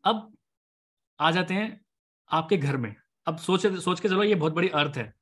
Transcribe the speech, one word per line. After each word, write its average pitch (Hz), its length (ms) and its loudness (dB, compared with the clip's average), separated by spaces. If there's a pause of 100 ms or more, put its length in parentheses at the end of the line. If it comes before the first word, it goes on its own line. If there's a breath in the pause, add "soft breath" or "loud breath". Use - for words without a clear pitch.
अब 214 280 0 (880)
आ 156 100 4
जाते 180 240 0
हैं 214 140 -2 (640)
आपके 165 260 2
घर 143 200 0
में। 110 180 -6 (320)
अब 160 120 -4
सोच, 190 280 0
सोच 180 340 0
के 214 80 -2
चलो, 190 140 2
ये 208 120 4
बहुत 156 180 0
बड़ी 175 180 0
अर्थ 147 260 0
है। 110 260 -8